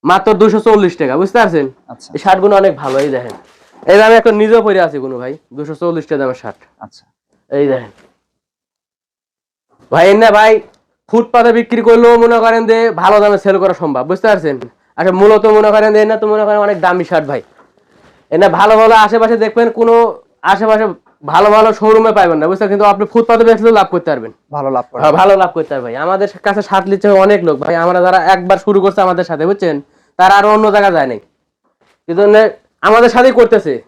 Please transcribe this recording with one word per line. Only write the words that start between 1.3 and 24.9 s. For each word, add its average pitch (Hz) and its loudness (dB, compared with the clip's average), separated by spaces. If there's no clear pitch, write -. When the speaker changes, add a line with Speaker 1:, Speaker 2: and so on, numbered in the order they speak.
Speaker 1:
পারছেন? 165 -2
Speaker 2:
আচ্ছা। - -20
Speaker 1:
এই 151 -10
শার্টগুলো 196 0
অনেক 190 2
ভালো, 135 -6
এই 143 -2
দেখেন। 123 -8
এই 190 4
যে 214 4
আমি 220 4
একটা 226 2
নিজেও 214 2
পরে 196 0
আছি 147 -4
কোনো 131 -10
ভাই, 127 -12
দুশো 151 -12
চল্লিশ 170 -6
টাকা 147 -6
দামের 131 -4
শার্ট। - -16
Speaker 2:
আচ্ছা। - -20
Speaker 1:
এই 143 0
দেখেন। 127 -6
ভাই, 170 2
এনে 214 4
ভাই 220 2
ফুটপাতে 233 0
বিক্রি 233 -2
করলেও 233 4
মনে 233 2
করেন 226 0
যে 226 0
ভালো 196 0
দামে 208 2
সেল 196 -2
করা 180 0
সম্ভব, 147 -6
বুঝতে 185 -4
পারছেন? 156 -2
আচ্ছা, 180 -2
মূলত 202 2
মনে 214 2
করেন 214 2
যে 214 2
এনে 214 -2
তো 214 -6
মনে 214 -2
করেন 208 -2
অনেক 202 -2
দামি 180 -2
শার্ট 156 -4
ভাই। 135 -8
এনে 185 2
ভালো 208 2
ভালো 220 4
আশেপাশে 220 2
দেখবেন, 226 -2
কোনো 226 0
আশেপাশে 214 0
ভালো 175 2
ভালো 214 2
শোরুমে 220 2
পাইবেন 180 0
না, 156 -2
বুঝছেন? 190 -4
কিন্তু 202 -2
আপনি 202 0
ফুটপাতে 226 0
বেচলেও 226 2
লাভ 202 2
করতে 170 -4
পারবেন। 117 -8
Speaker 2:
ভালো 139 -6
লাভ 123 -4